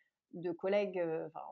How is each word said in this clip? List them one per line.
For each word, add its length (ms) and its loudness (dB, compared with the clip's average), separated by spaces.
de 180 -2
collègues, 480 2
euh, 300 0
enfin, 220 -10